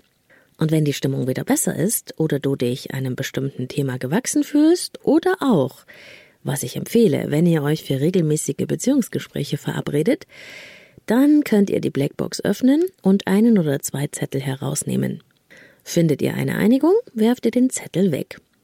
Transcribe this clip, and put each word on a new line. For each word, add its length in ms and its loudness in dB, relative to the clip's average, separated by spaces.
Und 120 0
wenn 140 2
die 80 0
Stimmung 360 -4
wieder 160 -4
besser 300 -2
ist 440 -4
oder 200 0
du 180 -2
dich 360 -4
einem 240 -6
bestimmten 520 -6
Thema 300 -4
gewachsen 460 -2
fühlst 580 0
oder 380 2
auch, 460 0
was 180 -4
ich 140 -10
empfehle, 540 2
wenn 160 2
ihr 160 4
euch 200 0
für 180 -2
regelmäßige 680 0
Beziehungsgespräche 880 -2
verabredet, 720 -2
dann 380 4
könnt 260 2
ihr 100 0
die 100 -2
Blackbox 540 -4
öffnen 400 2
und 260 2
einen 320 4
oder 220 0
zwei 280 -6
Zettel 320 -6
herausnehmen. 800 -4
Findet 360 2
ihr 140 -2
eine 220 -4
Einigung, 380 4
werft 320 0
ihr 60 2
den 180 2
Zettel 400 -2
weg. 300 -6